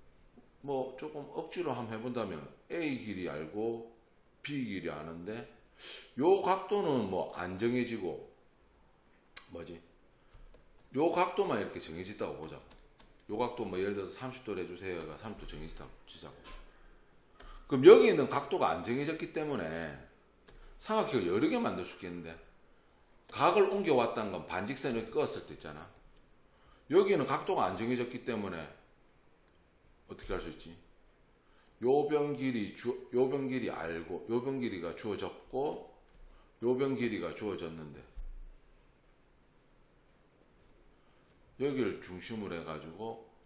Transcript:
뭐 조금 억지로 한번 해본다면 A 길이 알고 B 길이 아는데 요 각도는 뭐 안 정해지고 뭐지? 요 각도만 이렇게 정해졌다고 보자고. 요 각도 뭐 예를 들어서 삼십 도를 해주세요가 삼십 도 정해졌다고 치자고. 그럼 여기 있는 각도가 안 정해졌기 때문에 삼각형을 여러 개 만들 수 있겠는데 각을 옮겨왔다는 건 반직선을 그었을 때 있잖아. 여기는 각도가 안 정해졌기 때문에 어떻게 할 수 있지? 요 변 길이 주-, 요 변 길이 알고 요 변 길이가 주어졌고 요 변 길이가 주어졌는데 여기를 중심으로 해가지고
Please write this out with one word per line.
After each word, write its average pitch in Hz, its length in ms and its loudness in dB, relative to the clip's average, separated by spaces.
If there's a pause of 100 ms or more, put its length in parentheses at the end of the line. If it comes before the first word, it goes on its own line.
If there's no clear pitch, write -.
(600)
뭐 135 380 -4
조금 156 300 -8
억지로 165 420 -4
한번 113 280 -4
해본다면 107 500 -4 (220)
A 151 260 -2
길이 95 320 -6
알고 104 680 -6 (460)
B 143 240 -4
길이 92 240 -4
아는데 82 580 -8 (720)
요 185 240 8
각도는 180 720 2
뭐 87 240 -2
안 92 240 -6
정해지고 113 720 -2 (1200)
뭐지? 85 280 -12 (1160)
요 160 160 4
각도만 175 500 2
이렇게 90 180 -6
정해졌다고 90 580 -8
보자고. 71 260 -12 (640)
요 104 80 -2
각도 120 280 -2
뭐 92 120 -4
예를 101 160 0
들어서 98 180 -4
삼십 127 320 -10
도를 92 200 -4
해주세요가 87 540 -8
삼십 107 240 -10
도 - 40 -12
정해졌다고 78 460 -12 (160)
치자고. - 280 -16 (1300)
그럼 131 180 2
여기 226 220 12
있는 156 200 4
각도가 139 420 0
안 80 140 -2
정해졌기 143 500 -4
때문에 82 800 -6 (720)
삼각형을 165 440 0
여러 104 200 4
개 240 100 2
만들 95 280 -2
수 - 80 -12
있겠는데 87 440 -10 (920)
각을 185 380 6
옮겨왔다는 120 640 4
건 85 140 -8
반직선을 113 640 -4
그었을 127 360 -2
때 78 60 -14
있잖아. 78 360 -12 (1000)
여기는 185 340 6
각도가 151 400 2
안 92 120 0
정해졌기 120 480 -2
때문에 95 420 -4 (1400)
어떻게 - 240 -8
할 90 80 -2
수 87 80 -8
있지? 82 260 -14 (1080)
요 143 280 6
변 147 260 2
길이 120 400 -2
주-, - 380 -4
요 127 160 6
변 139 180 -2
길이 127 240 -2
알고 85 580 -6
요 120 140 2
변 135 160 -2
길이가 90 340 -4
주어졌고 - 1040 -6 (640)
요 123 140 4
변 135 200 2
길이가 101 360 0
주어졌는데 80 720 -6 (3500)
여기를 131 400 0
중심으로 92 540 -8
해가지고 80 760 -10 (140)